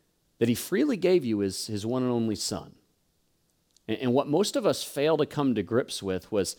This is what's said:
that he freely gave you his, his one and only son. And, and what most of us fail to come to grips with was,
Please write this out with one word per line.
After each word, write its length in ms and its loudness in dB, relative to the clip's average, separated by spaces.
that 100 2
he 80 4
freely 400 0
gave 300 4
you 140 0
his, 280 -2
his 180 -4
one 180 0
and 80 0
only 240 0
son. 400 -6
And, 100 -4
and 160 0
what 140 2
most 280 0
of 100 0
us 180 0
fail 340 0
to 80 0
come 300 0
to 80 0
grips 380 -2
with 300 -4
was, 280 0